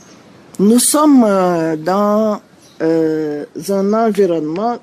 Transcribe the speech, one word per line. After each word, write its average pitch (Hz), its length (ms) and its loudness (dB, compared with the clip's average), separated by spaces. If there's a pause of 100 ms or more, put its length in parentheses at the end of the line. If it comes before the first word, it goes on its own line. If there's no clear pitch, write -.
(600)
Nous 214 200 4
sommes, 294 480 4
euh, 175 480 0
dans, 208 680 -2 (400)
euh, 156 640 -2 (240)
un 196 240 -2
environnement 202 880 -2